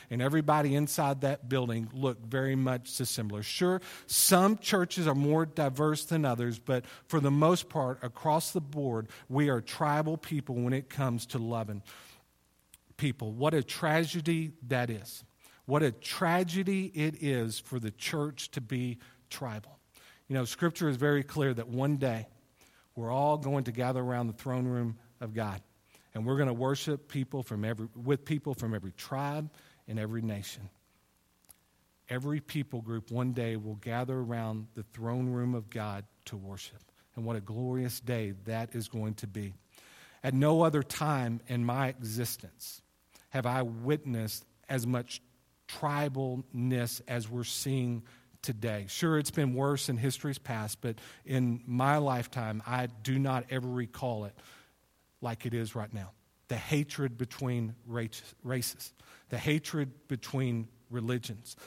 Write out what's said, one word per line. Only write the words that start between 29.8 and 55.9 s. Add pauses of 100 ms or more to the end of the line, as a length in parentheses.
and
every
nation. (1400)
Every
people
group
one
day
will
gather
around
the
throne
room
of
God (220)
to
worship. (340)
And
what
a
glorious
day (100)
that
is
going
to
be. (680)
At
no
other
time
in
my
existence (480)
have
I
witnessed (260)
as
much (460)
tribalness
as
we're
seeing (400)
today.
Sure,
it's
been
worse
in
history's
past,
but (300)
in
my
lifetime,
I (160)
do
not
ever
recall
it (880)
like
it
is
right